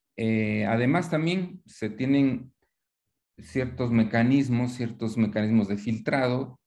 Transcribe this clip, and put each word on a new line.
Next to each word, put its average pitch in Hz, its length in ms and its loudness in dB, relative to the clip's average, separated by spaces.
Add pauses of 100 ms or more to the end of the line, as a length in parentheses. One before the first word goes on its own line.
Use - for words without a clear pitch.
(160)
eh, 110 500 0
además 127 440 2
también 180 560 -2
se - 240 -8
tienen 135 640 0 (840)
ciertos 127 540 -4
mecanismos, 120 800 2
ciertos 113 440 -6
mecanismos 107 500 2
de 101 80 -2
filtrado 123 920 -2